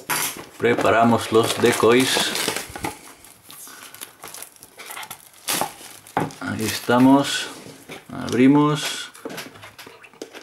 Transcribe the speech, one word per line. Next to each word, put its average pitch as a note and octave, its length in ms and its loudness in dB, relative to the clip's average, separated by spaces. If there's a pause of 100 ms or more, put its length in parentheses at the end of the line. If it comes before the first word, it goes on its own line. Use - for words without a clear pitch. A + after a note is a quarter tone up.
(580)
Preparamos A2+ 760 2
los A2+ 280 2
decoys. A#2+ 680 4 (4000)
Ahí G#2+ 240 -6
estamos. C3 840 2 (640)
Abrimos. C#3+ 960 2 (1300)